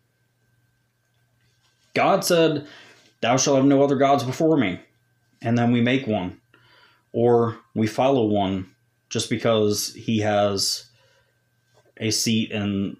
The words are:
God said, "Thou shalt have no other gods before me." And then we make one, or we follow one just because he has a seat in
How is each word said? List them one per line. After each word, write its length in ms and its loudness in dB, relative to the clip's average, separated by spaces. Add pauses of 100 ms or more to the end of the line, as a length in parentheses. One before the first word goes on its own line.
(1900)
God 320 2
said, 400 2 (560)
"Thou 160 2
shalt 200 2
have 100 4
no 160 4
other 140 2
gods 260 2
before 340 0
me." 220 -2 (640)
And 120 0
then 160 2
we 80 2
make 280 0
one, 340 -6 (680)
or 480 2 (160)
we 100 0
follow 400 0
one 480 -2 (360)
just 200 -6
because 640 -2
he 280 -4
has 680 -2 (1120)
a 120 -4
seat 400 -2
in 500 -4